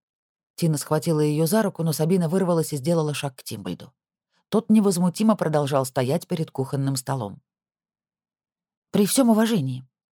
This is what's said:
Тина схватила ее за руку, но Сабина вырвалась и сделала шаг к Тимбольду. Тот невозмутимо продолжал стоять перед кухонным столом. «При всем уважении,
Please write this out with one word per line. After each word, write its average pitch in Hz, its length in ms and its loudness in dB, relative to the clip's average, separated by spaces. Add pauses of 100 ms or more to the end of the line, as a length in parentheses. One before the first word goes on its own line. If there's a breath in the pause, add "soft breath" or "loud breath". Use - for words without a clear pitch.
(540)
Тина 160 240 0
схватила 156 420 0
ее 151 260 2
за 214 160 2
руку, 185 200 -4
но 160 100 0
Сабина 165 360 0
вырвалась 170 440 0
и 151 40 -4
сделала 151 360 0
шаг 139 220 -6
к - 80 -20
Тимбольду. 95 500 -10 (560)
Тот 220 220 0
невозмутимо 202 680 4
продолжал 147 480 0
стоять 131 440 -2
перед 165 220 -4
кухонным 135 460 -4
столом. 123 460 -6 (1500)
«При 202 160 2
всем 240 240 2
уважении, 202 580 0 (240)